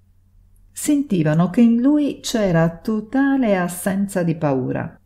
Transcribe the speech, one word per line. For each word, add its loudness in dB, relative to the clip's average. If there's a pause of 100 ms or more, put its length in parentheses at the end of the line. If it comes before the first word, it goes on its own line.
(760)
Sentivano 0
che 2
in 4
lui 0
c'era 0 (100)
totale 0
assenza -2
di 0
paura -4